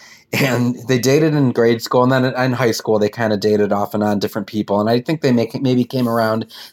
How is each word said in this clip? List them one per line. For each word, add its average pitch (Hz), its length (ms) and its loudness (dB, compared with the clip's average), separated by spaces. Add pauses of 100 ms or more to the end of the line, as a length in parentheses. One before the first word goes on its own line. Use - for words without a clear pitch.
(340)
And 123 420 0 (120)
they 131 120 2
dated 147 340 2
in 139 180 2
grade 117 300 2
school, 127 220 2
and 127 80 2
then 131 140 2
in 127 280 -2
high 120 180 0
school, 110 280 0
they 104 100 2
kinda 107 280 -2
dated 104 340 2
off 101 220 -2
and 104 100 -2
on 104 160 0
different 101 280 -6
people. 104 340 -2
And 107 80 0
I 120 100 2
think 156 220 -4
they 135 100 2
make, 117 300 0
maybe 127 240 2
came 123 240 -4
around 113 420 -2 (220)